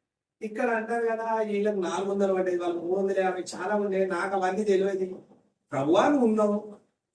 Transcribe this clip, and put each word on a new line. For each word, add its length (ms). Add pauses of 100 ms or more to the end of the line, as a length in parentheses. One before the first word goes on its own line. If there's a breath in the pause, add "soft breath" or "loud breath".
(420)
ఇక్కడ 280
అంటారు 360
కదా 360
వీళ్ళకి 380
నాలుగు 300
వందలు 240
పడ్డది, 240
వాళ్ళు 220
మూడు 200
వందల 180
యాభై, 220
చాలా 340
ఉండే. 320
నాకు 300
అవన్నీ 280
తెలియదు. 540 (540)
"ప్రభువా 360
నువ్వు 180
ఉన్నావు, 480 (400)